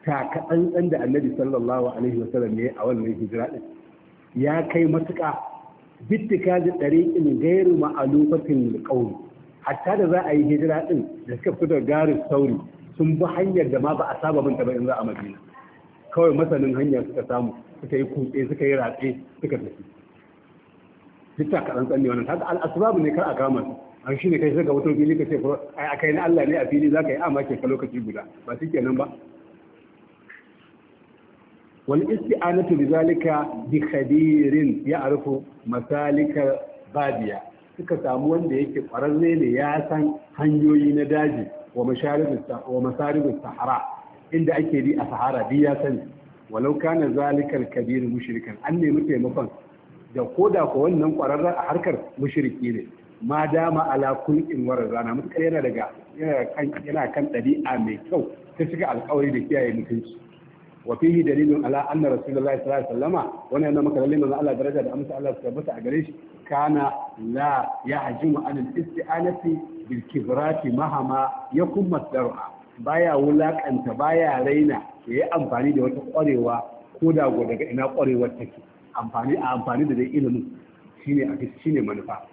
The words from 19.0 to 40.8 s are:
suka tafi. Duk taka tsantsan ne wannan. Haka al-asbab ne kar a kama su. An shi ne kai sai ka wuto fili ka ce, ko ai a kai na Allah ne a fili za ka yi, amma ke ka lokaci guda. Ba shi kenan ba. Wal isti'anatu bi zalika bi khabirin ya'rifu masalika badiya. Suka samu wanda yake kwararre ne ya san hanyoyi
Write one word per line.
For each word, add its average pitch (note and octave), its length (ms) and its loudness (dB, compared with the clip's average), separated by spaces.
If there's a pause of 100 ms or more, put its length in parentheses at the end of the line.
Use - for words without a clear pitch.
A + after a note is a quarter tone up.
suka C3 160 -4
tafi. - 240 -12 (1500)
Duk D3+ 140 -2
taka C#3+ 220 -2
tsantsan B2+ 300 0
ne C3 60 2
wannan. A#2+ 180 -2
Haka E3 200 -4
al-asbab E3+ 520 0
ne D3+ 120 2
kar E3 200 0
a C3 40 -2
kama C3 280 0
su. - 120 -8 (320)
An C#3 120 -2
shi F#3 120 0
ne D#3 80 4
kai D3+ 160 2
sai E3 100 2
ka C#3+ 80 2
wuto D3 220 2
fili D3+ 240 4
ka D#3+ 80 0
ce, C#3+ 160 -2
ko C#3 160 0 (180)
ai D3 160 -6
a C#3+ 60 -4
kai D3+ 140 2
na F3 120 0
Allah E3 220 4
ne D#3 100 2
a C#3 120 0
fili D3 220 4
za D#3 120 4
ka D3 60 -2
yi, C3+ 100 0
amma C#3+ 240 0
ke B2+ 180 -4
ka B2+ 60 -4
lokaci B2+ 340 -2
guda. G#2 220 -8 (240)
Ba A#2+ 120 -8
shi D#3+ 120 -6
kenan C3 260 0
ba. C3+ 120 -2 (2750)
Wal C#3+ 160 2
isti'anatu F3 760 0
bi C#3 80 2
zalika D#3+ 600 2 (220)
bi D3 120 2
khabirin D3 1040 4
ya'rifu C#3+ 580 0 (220)
masalika D3 880 0 (380)
badiya. A2+ 480 -2 (340)
Suka E3+ 260 -4
samu C#3 280 0
wanda E3 260 0
yake C#3 320 -2
kwararre D3+ 480 2
ne B2+ 160 2
ya D3 360 0
san D3+ 260 0 (240)
hanyoyi D3+ 560 6